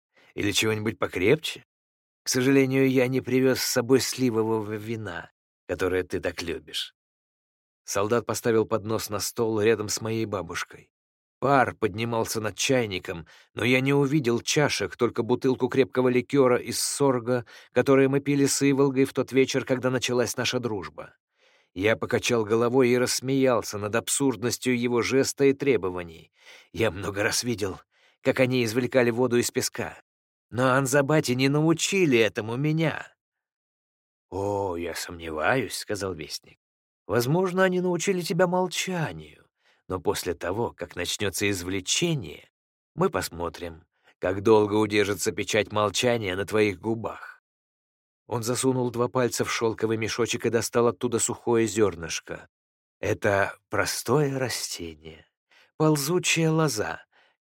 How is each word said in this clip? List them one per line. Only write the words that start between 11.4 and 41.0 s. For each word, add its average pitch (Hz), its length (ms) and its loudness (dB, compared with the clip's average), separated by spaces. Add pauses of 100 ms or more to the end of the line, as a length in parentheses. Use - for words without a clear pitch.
поднимался 113 640 -2
над 107 160 -6
чайником, 98 720 -2 (260)
но 107 120 -4
я 131 160 4
не 135 120 2
увидел 135 480 2
чашек, 127 560 0
только 117 260 0
бутылку 123 460 0
крепкого 127 400 2
ликера 123 480 2
из - 240 -4
сорга, 123 640 0 (280)
который 135 360 4
мы 139 120 2
пили 139 260 2
с - 160 0
Иволгой 139 420 4
в 135 80 -6
тот 120 200 -4
вечер, 127 340 2
когда 127 240 0
началась 123 480 -2
наша 123 200 -2
дружба. 107 560 -8 (600)
Я 104 220 2
покачал 117 480 0
головой 120 460 2
и 123 80 4
рассмеялся 123 800 0
над 101 160 -6
абсурдностью 120 840 0
его 120 240 0
жеста 131 420 0
и 139 80 6
требований. 90 800 -2 (400)
Я 104 180 0
много 98 320 -4
раз 107 200 0
видел, 101 380 -4 (420)
как 131 180 2
они 127 240 2
извлекали 120 460 2
воду 120 260 2
из 120 140 2
песка. - 500 -6 (500)
Но 127 220 2
Анзабати 135 640 2
не 131 140 2
научили 156 680 2
этому 110 400 2
меня. 156 560 -2 (1200)
«О, 98 460 -4
я 85 180 -6
сомневаюсь», — 85 800 -4
сказал 98 380 -6
Вестник. - 440 -14 (480)
Возможно, 170 580 2
они 180 160 2
научили 180 420 0
тебя 180 240 2
молчанию, 160 1000 -4 (420)
но 92 120 -4
после 90 340 -2
того, 95 380 -4
как - 240 -12
начнется 101 540 -2